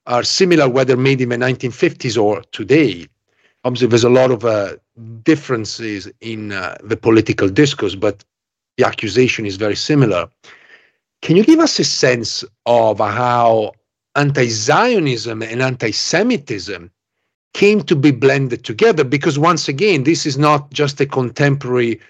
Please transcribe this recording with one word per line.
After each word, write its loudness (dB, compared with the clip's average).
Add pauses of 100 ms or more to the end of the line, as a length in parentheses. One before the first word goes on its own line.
are 0
similar 2
whether 2
made 2
in -2
the -2
nineteen -4
fifties -4
or 0 (100)
today. 0 (560)
Obviously, -2
there's 4
a 4
lot 4
of, -4
uh, -2 (480)
differences -4 (120)
in, -10
uh, -8
the -4
political 2
discourse, 0
but -4 (540)
the 2
accusation -2
is -8
very -2
similar. 0 (920)
Can 2
you 6
give 6
us 2
a 0
sense -2 (200)
of 2
how 0 (420)
anti-Zionism 0
and -6
anti-Semitism -4 (640)
came 4
to 0
be 4
blended 0
together? 2
Because -2
once 0
again, 0
this 0
is -4
not 2
just -2
a 2
contemporary -2 (100)